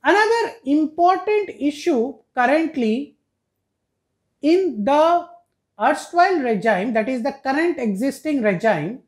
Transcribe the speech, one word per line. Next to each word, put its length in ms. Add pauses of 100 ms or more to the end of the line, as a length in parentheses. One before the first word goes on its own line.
Another 520 (120)
important 880
issue 600 (180)
currently 800 (1300)
in 420
the 440 (520)
erstwhile 600
regime, 540
that 140
is 140
the 100 (120)
current 340
existing 640
regime 640